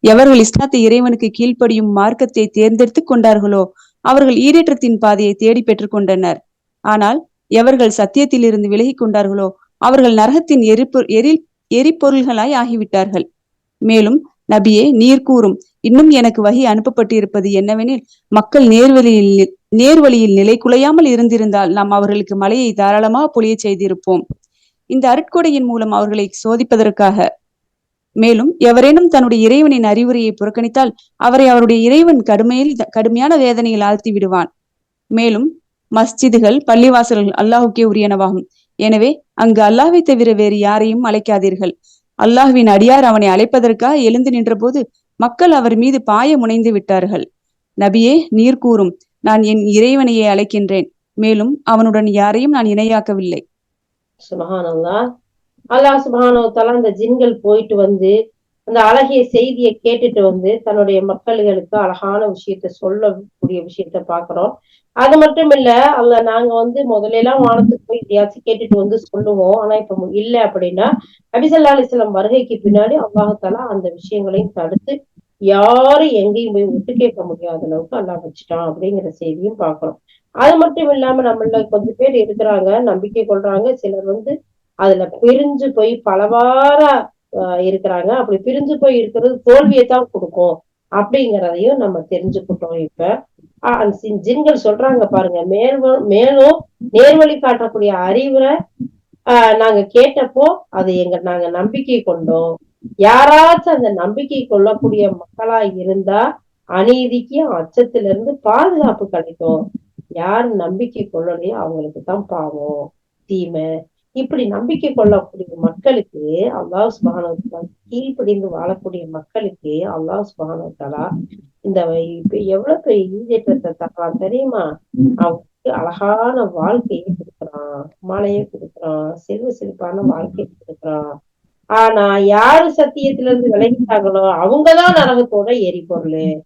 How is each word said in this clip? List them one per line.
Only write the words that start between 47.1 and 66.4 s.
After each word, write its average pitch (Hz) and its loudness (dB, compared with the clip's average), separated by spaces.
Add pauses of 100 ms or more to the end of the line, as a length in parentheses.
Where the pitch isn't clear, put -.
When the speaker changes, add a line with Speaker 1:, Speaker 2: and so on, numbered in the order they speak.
Speaker 1:
"நபியே, 226 2 (160)
நீர் 240 2
கூறும், 208 0 (260)
நான் 220 2
என் 214 0
இறைவனையே 226 2
அழைக்கின்றேன், 202 -2 (300)
மேலும் 220 0 (120)
அவனுடன் 220 2
யாரையும் 214 0
நான் 254 0
இணையாக்கவில்லை." 208 -2 (800)
Speaker 2:
சுப்ஹானல்லாஹ். 180 -6 (600)
அல்லாஹ் 269 2
சுப்ஹானஹு 247 0
வ 220 -2
தஆலா 233 0
அந்த 220 -2
ஜின்கள் 233 0
போயிட்டு 214 0
வந்து 196 0 (540)
அந்த 226 -2
அழகிய 262 2
செய்தியை 240 0 (120)
கேட்டுட்டு 233 -2
வந்து 185 0 (120)
தன்னுடைய 208 0
மக்களுக்கு 196 -4
அழகான 196 -4
விஷயத்தை 190 -10
சொல்லக்கூடிய 196 -6
விஷயத்தை 175 -12
பாக்குறோம். 170 -6 (440)
அது 269 4
மட்டும் 302 4
இல்ல, 262 4 (220)
அல்ல 240 2
நாங்க 233 0